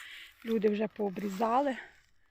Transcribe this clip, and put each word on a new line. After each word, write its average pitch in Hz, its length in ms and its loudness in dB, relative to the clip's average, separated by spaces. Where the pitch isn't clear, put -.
Люди 220 240 4
вже 208 180 0
пообрізали, 208 880 0